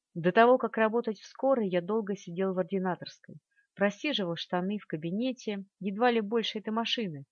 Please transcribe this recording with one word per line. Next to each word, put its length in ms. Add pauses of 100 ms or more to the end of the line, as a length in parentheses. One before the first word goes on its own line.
(140)
До 160
того, 280
как 180
работать 420
в 80
скорой, 420
я 120
долго 360
сидел 360
в 60
ординаторской, 800 (380)
просиживал 640
штаны 420
в 80
кабинете, 800 (160)
едва 300
ли 100
больше 380
этой 120
машины, 600